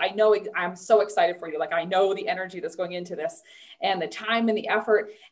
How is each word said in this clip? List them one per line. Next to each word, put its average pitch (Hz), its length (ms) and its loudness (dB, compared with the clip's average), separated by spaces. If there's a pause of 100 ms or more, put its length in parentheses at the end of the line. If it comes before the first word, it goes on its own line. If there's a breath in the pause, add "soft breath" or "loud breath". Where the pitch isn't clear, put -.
I 190 100 0
know, 214 240 6
ex-, 196 200 0
I'm 180 220 -4
so 220 240 4
excited 175 380 2
for 165 100 -10
you. 151 100 -6
Like, 160 140 -4
I 165 100 2
know 190 320 2
the 190 140 -4
energy 180 320 -6
that's 165 160 -8
going 180 160 -4
into 180 240 -8
this 160 260 -6 (400 loud breath)
and 190 180 0
the - 60 -2
time 226 420 0
and 214 80 2
the - 120 -4
effort. 214 420 2 (220 loud breath)